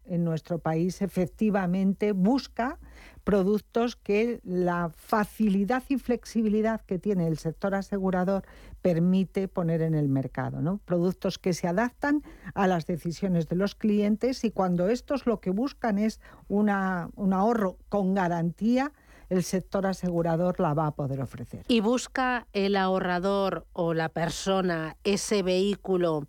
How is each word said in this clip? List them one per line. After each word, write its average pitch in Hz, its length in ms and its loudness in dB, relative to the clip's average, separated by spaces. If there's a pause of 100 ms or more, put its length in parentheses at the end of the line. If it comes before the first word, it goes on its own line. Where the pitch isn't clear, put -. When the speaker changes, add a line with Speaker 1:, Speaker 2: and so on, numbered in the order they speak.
Speaker 1:
en 175 180 -2
nuestro 165 340 -2
país 165 460 -2
efectivamente 190 1120 0
busca 240 680 0 (440)
productos 208 720 0
que 220 480 0
la 175 520 0
facilidad 208 920 0
y 269 80 0
flexibilidad 220 840 0
que 185 180 -6
tiene 180 280 0
el 156 100 0
sector 190 360 -4
asegurador 190 680 0 (380)
permite 185 640 2
poner 165 340 -2
en 160 140 0
el 147 140 2
mercado, 135 520 -2
¿no? 185 240 -2
Productos 180 540 -2
que 185 140 0
se 180 140 -4
adaptan 247 560 -2 (300)
a 196 140 0
las 175 180 2
decisiones 170 600 -2
de 175 80 -2
los 202 180 0
clientes 208 680 0
y 320 80 0
cuando 180 380 0
estos 247 360 -2
lo 220 140 0
que 185 100 -6
buscan 220 480 -2
es 214 220 -2 (280)
una, 196 680 0
un 190 180 0
ahorro 202 440 2 (120)
con 190 240 2
garantía, 196 800 0 (360)
el 185 140 2
sector 185 460 -2
asegurador 175 720 0
la 156 160 2
va 156 100 2
a 147 60 -2
poder 139 280 -4
ofrecer. 117 480 -10
Speaker 2:
¿Y 233 120 4
busca 247 760 0
el 196 220 0
ahorrador 190 1000 0
o 165 220 0
la 160 140 0
persona 170 920 -2
ese 202 380 0
vehículo 180 880 0